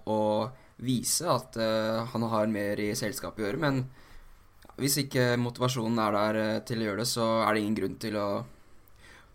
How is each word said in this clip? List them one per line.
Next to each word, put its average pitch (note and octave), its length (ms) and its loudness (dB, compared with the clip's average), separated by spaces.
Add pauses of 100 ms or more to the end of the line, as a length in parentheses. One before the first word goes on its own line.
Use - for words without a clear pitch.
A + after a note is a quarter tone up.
å G#2+ 420 2 (320)
vise C3 480 0
at, B2 260 0
eh, A2 480 0
han A#2 200 -4
har A2 240 2
mer G#2 340 -2
i G#2 160 -2
selskapet G2+ 480 -6
å G2 60 -2
gjøre, C3+ 80 -4
men C3+ 300 0 (880)
hvis C#3 200 0
ikke B2+ 420 2
motivasjonen A#2+ 680 0
er G#2 60 2
der, G#2+ 240 2
eh, A2 240 0
til A2+ 200 -4
å A2+ 40 0
gjøre G2+ 140 -2
det, A#2 100 -2
så A2+ 400 2
er G#2+ 60 4
det A2 100 2
ingen G#2+ 120 0
grunn F#2+ 220 -2
til A2 180 -6
å G#2 280 -2 (920)